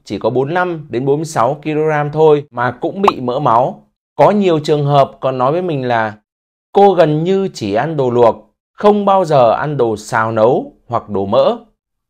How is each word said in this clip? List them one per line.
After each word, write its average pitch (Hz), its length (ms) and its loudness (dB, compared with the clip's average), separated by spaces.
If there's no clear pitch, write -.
chỉ 101 160 -8
có 113 100 -2
bốn 127 180 -2
mươi 151 60 -6
lăm 175 360 -4
đến 120 160 -4
bốn 139 100 0
mươi 160 100 -6
sáu 143 380 -2
ki-lô-gam 151 480 -2
thôi 151 400 2
mà 123 200 -4
cũng 165 300 -8
bị 196 180 2
mỡ 123 200 -4
máu. 139 440 0
Có 151 160 4
nhiều 190 280 2
trường 147 260 -2
hợp 143 340 2
còn 131 180 -4
nói 127 140 0
với 170 100 -2
mình 147 260 -4
là 113 260 -2
cô 202 220 4
gần 160 300 2
như 190 300 0
chỉ 101 200 -6
ăn 147 240 -2
đồ 131 120 0
luộc, 120 460 0
không 208 320 0
bao 196 200 2
giờ 135 260 4
ăn 147 260 -4
đồ 113 200 0
xào 113 340 -4
nấu 123 420 0
hoặc 117 220 -6
đồ 98 160 -4
mỡ, 135 320 0